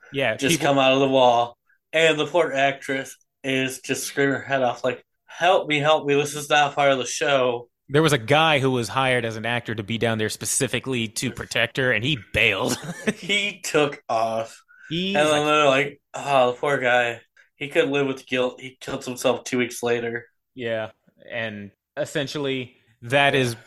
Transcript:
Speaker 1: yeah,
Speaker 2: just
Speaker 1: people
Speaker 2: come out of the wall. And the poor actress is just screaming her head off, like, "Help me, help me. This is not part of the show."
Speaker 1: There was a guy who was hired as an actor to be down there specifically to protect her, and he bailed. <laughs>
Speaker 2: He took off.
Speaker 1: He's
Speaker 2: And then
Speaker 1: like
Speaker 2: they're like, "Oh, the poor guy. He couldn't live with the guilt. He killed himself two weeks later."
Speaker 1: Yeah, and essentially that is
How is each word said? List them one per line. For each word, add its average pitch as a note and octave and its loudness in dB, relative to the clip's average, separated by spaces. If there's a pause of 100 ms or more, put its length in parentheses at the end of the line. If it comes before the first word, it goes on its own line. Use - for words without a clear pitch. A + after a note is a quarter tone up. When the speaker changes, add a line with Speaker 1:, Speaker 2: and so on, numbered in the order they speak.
(120)
Speaker 1:
yeah, B2+ 0
Speaker 2:
just - 0
Speaker 1:
people D#3 -2
Speaker 2:
come C#3 0
out C3 4
of C3+ 4
the C3+ 2
wall. B2 4 (360)
And D#3 4
the D3+ -2
poor D#3 0
actress C3+ -2 (260)
is C3 -2
just C3+ -4
screaming C#3 0
her A2+ -6
head C3+ -2
off, A#2+ -2
like, B2 -4 (220)
"Help F3 2
me, D3 2
help D3 2
me. C#3+ 2
This D3 0
is D3 -8
not D3 2
part C#3+ 4
of C3 0
the A#2+ -6
show." B2+ 0 (180)
Speaker 1:
There C#3+ 4
was D#3 4
a C#3 4
guy D3 4
who C3+ 2
was A#2+ -2
hired B2+ 0
as A2+ -6
an A2 -6
actor A#2+ -4
to A2 -6
be A2+ -6
down A2+ 0
there G#2+ 0
specifically A#2+ -2
to B2 -6
protect - -4
her, B2+ 2
and A2 0
he C#3+ -2 (160)
bailed. A2+ 2 (220)
<laughs> - -4
Speaker 2:
He G3+ -4
took D3 -2
off. A2+ -2 (280)
Speaker 1:
He's F#3 -2
Speaker 2:
And D3+ 4
then D#3 2
Speaker 1:
like D3+ 0
Speaker 2:
they're D3+ 4
like, C#3 0 (140)
"Oh, C#3 2
the B2 -8
poor C#3 0
guy. B2 0 (340)
He C#3 -10
couldn't C#3+ 0
live C#3 0
with C3 -4
the - -20
guilt. B2+ -2
He - -16
killed - -10
himself B2 -2
two B2+ -4
weeks A#2+ -2
later." A#2 -2 (280)
Speaker 1:
Yeah, A2+ -6 (400)
and G#2 -8 (260)
essentially C3+ -6 (260)
that C#3 4
is B2 0 (100)